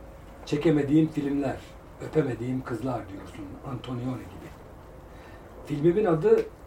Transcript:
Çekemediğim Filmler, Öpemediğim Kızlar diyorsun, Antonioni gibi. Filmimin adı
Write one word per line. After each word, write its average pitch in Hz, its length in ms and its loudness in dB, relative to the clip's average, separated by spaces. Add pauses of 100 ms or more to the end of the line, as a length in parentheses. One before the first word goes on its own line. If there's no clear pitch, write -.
(460)
Çekemediğim 151 640 4
Filmler, 139 500 0 (520)
Öpemediğim 127 540 0
Kızlar 120 460 -4
diyorsun, - 360 -12 (260)
Antonioni 123 320 -6
gibi. 117 460 -8 (1160)
Filmimin 170 400 4
adı 180 400 6 (220)